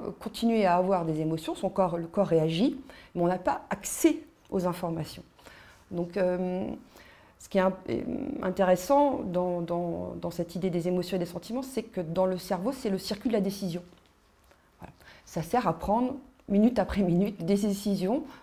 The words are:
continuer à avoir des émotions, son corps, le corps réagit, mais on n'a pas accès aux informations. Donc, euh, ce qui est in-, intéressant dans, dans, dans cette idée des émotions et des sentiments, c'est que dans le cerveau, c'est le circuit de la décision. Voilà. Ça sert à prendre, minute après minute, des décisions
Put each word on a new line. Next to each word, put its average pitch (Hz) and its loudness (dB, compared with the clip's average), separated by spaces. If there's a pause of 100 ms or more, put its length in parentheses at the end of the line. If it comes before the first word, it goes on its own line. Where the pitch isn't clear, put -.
(200)
continuer 226 0
à 175 6
avoir 185 2
des 156 0
émotions, 160 -2
son 190 -2
corps, 180 0
le 165 -4
corps 185 0
réagit, 165 2 (340)
mais 175 0
on 170 4
n'a 180 2
pas 180 -2
accès - 0 (280)
aux 180 0
informations. 170 -6 (680)
Donc, 175 -4
euh, 180 0 (760)
ce - -20
qui 196 0
est 185 4
in-, 190 4 (680)
intéressant 190 4
dans, 180 0
dans, 175 -4
dans 170 -4
cette 170 -6
idée 180 0
des 170 0
émotions 180 0
et 175 0
des 175 -2
sentiments, 226 -6
c'est 254 -6
que 202 -6
dans 175 0
le 185 0
cerveau, 190 -2
c'est 240 -4
le 190 0
circuit 208 -4
de 226 0
la 208 4
décision. 185 -2 (960)
Voilà. - -20 (340)
Ça 165 -6
sert 240 0
à 165 2
prendre, 240 0 (340)
minute 214 6
après 196 2
minute, 185 2
des 190 2
décisions 202 0 (180)